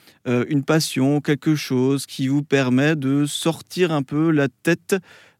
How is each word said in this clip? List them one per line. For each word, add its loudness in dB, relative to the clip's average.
euh, 0
une 0
passion, 0
quelque 0
chose -2
qui -6
vous 0
permet 2
de 0
sortir -2
un 0
peu -2
la 2
tête -2